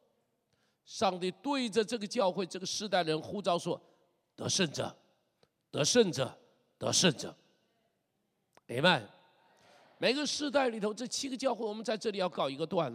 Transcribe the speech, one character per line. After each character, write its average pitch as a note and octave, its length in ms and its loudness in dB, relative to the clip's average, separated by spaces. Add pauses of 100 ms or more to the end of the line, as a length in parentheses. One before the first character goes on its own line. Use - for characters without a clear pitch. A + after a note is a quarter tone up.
(840)
上 F#3+ 340 0
帝 F3+ 140 -2
对 C4 380 -2
着 G#3+ 160 2
这 A#3+ 120 -4
个 G#3 80 -6
教 G3 240 2
会、 F3+ 160 -2
这 F3+ 140 -8
个 F#3 60 -10
世 G#3 240 -6
代 F3+ 120 4
的 D#3 120 2
人 D#3 80 -2
呼 G3 200 -6
召 F3 160 2
说： E3+ 240 -4 (540)
“得 - 140 -4
胜 E3 200 2
者， A2 240 -4 (800)
得 C#3 140 2
胜 G#3+ 260 6
者。” C3 260 -4 (400)
得 A#2 140 -2
胜 - 200 6
者。 - 240 -6 (1300)
Amen。 C#3+ 360 4 (920)
每 A3 160 4
个 D4 120 -2
世 D4 240 -4
代 C4 200 2
里 A3 100 -6
头， G#3+ 140 -2
这 A#3 120 -10
七 - 220 -6
个 B3+ 80 -6
教 B3+ 180 0
会， A3 120 -8
我 G#3 80 -4
们 A3 100 -10
在 A3 140 -2
这 A3+ 120 -4
里 G3 80 -4
要 F#3 120 0
告 D#3 200 -2
一 C#3 60 -6
个 D#3+ 100 -4
段 D#3+ 300 0